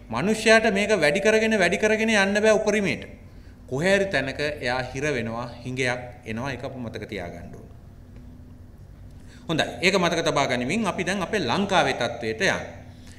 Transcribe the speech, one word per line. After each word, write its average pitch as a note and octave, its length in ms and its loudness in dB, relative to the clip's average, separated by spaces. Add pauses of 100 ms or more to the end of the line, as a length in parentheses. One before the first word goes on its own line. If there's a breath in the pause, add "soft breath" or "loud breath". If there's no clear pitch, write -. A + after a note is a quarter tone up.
මනුෂ්‍යයාට A3 640 4
මේක G3+ 200 2
වැඩි E3 280 4
කරගෙන, A3 400 4
වැඩි F3+ 180 4
කරගෙන G#3+ 320 2
යන්න G#3 320 4
බෑ G#3+ 140 6
උපරිමයට. G3+ 480 2 (640 loud breath)
කොහේ E3+ 300 2
හරි G3 100 4
තැනක C3+ 340 -2
එයා C3+ 440 -2
හිර C3 200 -6
වෙනවා, A#2+ 520 -2
හිඟයක් B2+ 440 -2 (240)
එනවා. A2+ 280 -6
ඒක B2 120 -8
අපි B2+ 160 -8
මතක A2+ 260 -8
තියාගන්න F2 500 -10
ඕන. - 100 -16 (1800 loud breath)
හොඳයි. D3+ 220 0 (120)
ඒක F#3+ 180 4
මතක F3 260 2
තබා C#3+ 260 2
ගනිමින් B2+ 380 0
අපි F3+ 180 -2
දැන් F#3 180 -2
අපේ - 180 -2
ලංකාවේ D3+ 560 2
තත්ත්වයට A2 480 -4
යන්න. G#2 220 0 (540 loud breath)